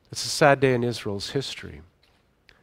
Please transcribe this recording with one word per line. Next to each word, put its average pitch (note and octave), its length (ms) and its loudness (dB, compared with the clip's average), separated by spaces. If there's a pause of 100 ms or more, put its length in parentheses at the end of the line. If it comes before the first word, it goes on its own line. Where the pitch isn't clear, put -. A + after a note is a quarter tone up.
(120)
It's - 120 -8
a A#2+ 40 -6
sad C#3 320 4
day C3 120 4
in A#2+ 120 0
Israel's A2 460 -4
history. F2 500 -8 (840)